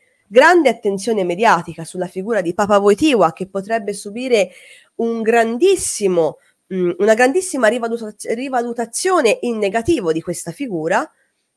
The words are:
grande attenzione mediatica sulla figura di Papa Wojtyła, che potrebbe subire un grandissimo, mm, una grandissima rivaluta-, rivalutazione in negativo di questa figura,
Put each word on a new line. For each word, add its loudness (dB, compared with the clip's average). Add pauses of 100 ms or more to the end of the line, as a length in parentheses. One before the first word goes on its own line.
(280)
grande 6
attenzione -2
mediatica 0
sulla -6
figura -4
di -4
Papa 2
Wojtyła, 4
che -10
potrebbe -6
subire -2 (440)
un -2
grandissimo, 0 (340)
mm, -2
una 4
grandissima 0
rivaluta-, -2 (220)
rivalutazione -2
in -2
negativo 0
di -2
questa -8
figura, -4 (480)